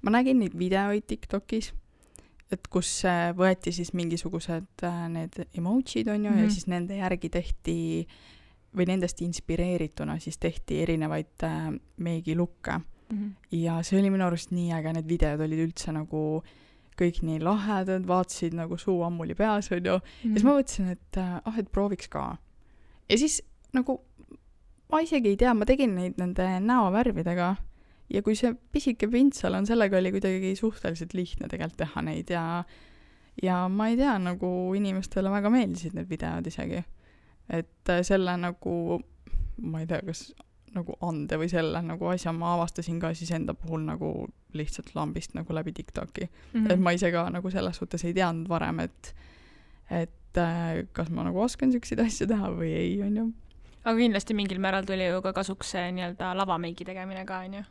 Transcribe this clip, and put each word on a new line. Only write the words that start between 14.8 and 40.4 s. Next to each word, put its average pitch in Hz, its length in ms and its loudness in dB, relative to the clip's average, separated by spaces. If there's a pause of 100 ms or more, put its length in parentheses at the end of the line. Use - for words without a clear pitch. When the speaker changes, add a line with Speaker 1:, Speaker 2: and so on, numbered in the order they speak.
Speaker 1:
need 160 140 -4
videod 156 320 2
olid 156 180 0 (100)
üldse 165 240 -6
nagu 156 500 -2 (540)
kõik 175 260 2
nii 160 180 0
lahedad, 190 680 0
vaatasid 180 480 0
nagu 170 240 -4
suu 180 240 2
ammuli 170 320 -4
peas, 208 380 2
on 175 120 -2
ju. 185 80 2
Ja 185 80 4 (220)
siis 214 200 2
Speaker 2:
Mhm. 233 40 8
Speaker 1:
ma 285 140 8
mõtlesin, 196 320 0
et, - 260 -8
äh, 180 260 -4
ah, 220 140 -4
et 202 140 -4
prooviks 202 360 0
ka. - 300 -6 (720)
Ja 196 80 8
siis 294 240 2 (300)
nagu, 262 280 0 (880)
ma 311 100 4
isegi 302 280 4
ei 202 80 4
tea, 247 180 6
ma 214 100 4
tegin 254 300 4
neid 180 240 -2
nende 180 240 0 (180)
näovärvidega 190 960 2 (540)
ja 196 120 0
kui 220 140 4
see 240 180 2 (180)
pisike 240 360 0
pintsel 240 460 4
on, 190 120 0
sellega 208 320 4
oli 185 140 2
kuidagi 190 440 0
suhteliselt 170 580 -4
lihtne 180 340 -4
tegelikult 170 280 -6
teha - 260 -4
neid 160 280 -6
ja, 170 340 -2 (800)
ja 185 260 2
ma 208 200 0
ei 233 80 2
tea, 262 220 4
nagu 180 560 -2
inimestele 190 560 0
väga 202 200 2
meeldisid 185 440 0
need 170 140 -6
videod 165 380 -4
isegi. 170 380 -6 (680)
Et, - 380 -4
äh, 180 140 4
selle 185 360 2
nagu, 175 600 -2 (600)
ma 160 200 -4
ei 160 60 -6
tea, 170 140 -2
kas - 320 -10 (420)